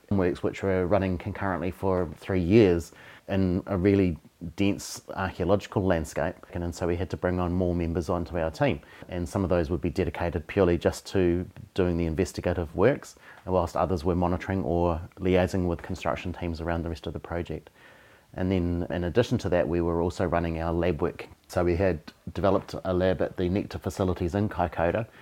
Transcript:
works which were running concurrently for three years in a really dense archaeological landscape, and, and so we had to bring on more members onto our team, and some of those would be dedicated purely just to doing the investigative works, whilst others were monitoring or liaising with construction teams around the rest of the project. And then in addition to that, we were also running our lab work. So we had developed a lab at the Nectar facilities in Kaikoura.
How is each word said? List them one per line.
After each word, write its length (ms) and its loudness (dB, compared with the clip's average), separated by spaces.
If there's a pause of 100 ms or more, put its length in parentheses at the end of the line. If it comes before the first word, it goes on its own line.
(100)
works 320 0
which 200 -4
were 240 0
running 320 2
concurrently 520 -4
for 460 -2
three 240 -2
years 520 6 (360)
in 380 2
a 100 -2
really 400 4 (380)
dense 480 -2 (120)
archaeological 680 0
landscape, 520 0 (180)
and, 100 -4
and 100 -4
so 120 -4
we 100 0
had 140 -4
to 60 -4
bring 220 0
on 140 0
more 220 2
members 340 -2
onto 300 -2
our 120 0
team, 300 0 (300)
and 180 -4
some 160 0
of 60 0
those 180 2
would 140 -2
be 80 0
dedicated 560 -2
purely 320 4
just 280 0
to 400 2 (280)
doing 240 2
the 80 0
investigative 680 -2
works, 420 2 (280)
whilst 320 0
others 260 0
were 120 2
monitoring 480 0
or 360 2 (220)
liaising 460 2
with 160 -2
construction 500 -4
teams 300 -6
around 200 -2
the 60 -6
rest 180 -8
of 60 -6
the 80 -10
project. 480 -8 (680)
And 140 0
then 380 0
in 140 -2
addition 340 2
to 100 -6
that, 180 2
we 140 0
were 220 0
also 240 0
running 340 0
our 100 -2
lab 300 0
work. 260 -4 (220)
So 160 0
we 100 4
had 260 2 (340)
developed 400 0 (100)
a 80 0
lab 300 2
at 160 -4
the 100 0
Nectar 300 -2
facilities 560 -2
in 160 0
Kaikoura. 560 0 (160)